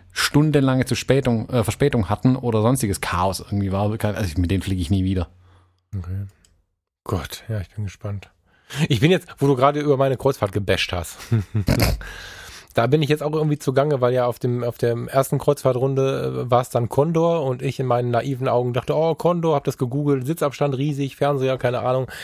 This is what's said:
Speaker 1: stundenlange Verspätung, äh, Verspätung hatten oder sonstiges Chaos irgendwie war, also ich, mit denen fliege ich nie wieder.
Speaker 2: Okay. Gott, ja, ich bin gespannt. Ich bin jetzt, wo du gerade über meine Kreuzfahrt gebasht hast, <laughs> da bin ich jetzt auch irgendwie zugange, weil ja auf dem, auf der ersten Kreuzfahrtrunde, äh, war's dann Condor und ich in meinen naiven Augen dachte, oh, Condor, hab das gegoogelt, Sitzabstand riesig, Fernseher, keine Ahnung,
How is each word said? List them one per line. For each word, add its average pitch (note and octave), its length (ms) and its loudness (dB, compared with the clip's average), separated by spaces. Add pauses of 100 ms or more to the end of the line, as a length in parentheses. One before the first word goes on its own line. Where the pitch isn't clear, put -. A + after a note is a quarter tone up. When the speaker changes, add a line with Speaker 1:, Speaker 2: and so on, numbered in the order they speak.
(120)
Speaker 1:
stundenlange C#3 760 2
Verspätung, B2 600 0
äh, A#2+ 160 0
Verspätung B2 460 0
hatten B2+ 260 2
oder A#2 240 0
sonstiges A2+ 400 0
Chaos F#2 400 -2
irgendwie G2+ 320 -2
war, G2+ 180 0
also G#2+ 340 -2
ich, D#2+ 120 -6
mit F2 140 0
denen F#2+ 120 0
fliege F#2 200 -2
ich - 80 -2
nie F#2+ 120 2
wieder. F#2 260 0 (680)
Speaker 2:
Okay. F#2+ 300 -8 (800)
Gott, - 440 -6
ja, G#2+ 120 -4
ich F2 100 -12
bin G#2 140 -8
gespannt. G2+ 460 -10 (580)
Ich A#2 120 0
bin D3+ 100 4
jetzt, F3+ 160 2 (120)
wo C#3 80 2
du C#3 100 4
gerade D3 240 4
über C#3+ 160 2
meine C3 220 2
Kreuzfahrt G#2+ 340 0
gebasht F#2+ 400 0
hast, F2 240 -6 (140)
<laughs> - 640 0 (800)
da A#2 120 2
bin D3+ 140 4
ich C#3 80 2
jetzt D3+ 140 0
auch D3+ 100 -2
irgendwie D#3 260 0
zugange, C3+ 440 2
weil B2 100 4
ja B2 140 2
auf A#2+ 120 -2
dem, B2 240 -2
auf A#2+ 140 -4
der A#2+ 180 0 (140)
ersten C3+ 300 2
Kreuzfahrtrunde, C3 1080 0
äh, A#2+ 40 -8
war's B2+ 180 2
dann A#2+ 220 0
Condor E3 540 2
und B2+ 180 -4
ich C#3 180 -4
in C3 60 -2
meinen B2 240 0
naiven B2+ 380 -2
Augen B2 260 0
dachte, C3 200 -2
oh, D#3 200 2
Condor, E3 400 0
hab C#3 100 -2
das C3+ 140 -4
gegoogelt, C3+ 480 0
Sitzabstand C#3+ 500 -2
riesig, C#3 400 -4
Fernseher, C3 400 0
keine B2 240 0
Ahnung, B2+ 260 0 (180)